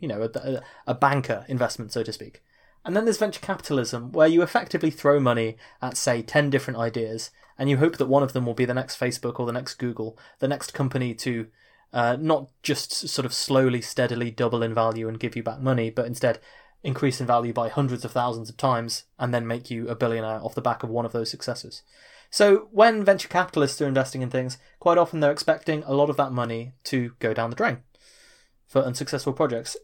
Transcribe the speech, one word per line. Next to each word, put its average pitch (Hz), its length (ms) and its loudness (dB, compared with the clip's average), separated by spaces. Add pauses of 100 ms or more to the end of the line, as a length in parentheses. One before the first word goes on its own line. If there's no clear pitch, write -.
you 165 80 -6
know, 107 140 -4
a, 113 140 -4
a, 131 240 -4 (260)
a 131 80 -2
banker 131 520 0
investment, 120 460 -4
so 117 100 -2
to 113 80 -6
speak. - 300 -16 (420)
And 175 120 -4
then 220 100 2
there's 226 120 2
venture 214 220 -2
capitalism, 127 720 -4
where 156 160 6
you 165 140 6
effectively 175 500 0
throw 143 280 4
money 117 380 2 (240)
at, 127 160 -6
say, 120 240 0
ten 147 280 2
different 131 300 0
ideas, 113 520 -4 (260)
and 139 120 0
you 139 80 4
hope 123 200 4
that 131 100 0
one 139 160 4
of 131 100 -2
them 127 120 -2
will 117 80 -2
be 123 120 2
the 123 80 -2
next 127 260 -4
Facebook 123 400 -4
or 123 60 -2
the 120 60 -2
next 123 240 -8
Google, 113 420 -6 (220)
the 131 80 0
next 139 260 -4
company 127 420 -2
to, 117 320 -4 (460)
uh, 120 260 2
not 151 300 0 (120)
just - 300 -4
s-, - 200 -6
sort 127 140 -2
of 120 80 -6
slowly, 131 480 2
steadily 120 480 -2
double 117 320 0
in 113 120 0
value 113 340 0
and 113 120 -8
give 117 160 -6
you 117 80 -6
back 117 160 -6
money, 123 300 0
but 113 160 -2
instead 120 340 0 (440)
increase 131 360 0
in 127 60 -4
value 120 280 2
by 117 160 0
hundreds 127 360 -2
of 113 60 -10
thousands 117 380 -2
of - 80 -18
times 117 480 -2 (120)
and 123 160 -2
then 117 140 0
make 120 240 -6
you 113 160 -6
a 117 80 -4
billionaire 113 480 -2
off 110 100 -6
the 120 80 -4
back 117 220 0
of 120 60 -8
one 117 160 -2
of 113 60 -6
those 113 200 -4
successes. - 500 -10 (480)
So 208 420 6
when 220 320 6
venture 196 260 4
capitalists 165 520 0
are 147 60 2
investing 131 340 0
in 123 80 -4
things, 127 300 -4 (200)
quite 170 200 4
often 165 220 2
they're 143 100 6
expecting 151 540 0
a 139 80 -2
lot 147 180 4
of 135 60 -2
that 135 140 0
money 120 420 -4 (100)
to 123 340 -2
go 110 160 0
down 117 160 -2
the 120 60 -8
drain 190 240 0 (880)
for 131 160 2
unsuccessful 131 500 -4
projects 127 500 -2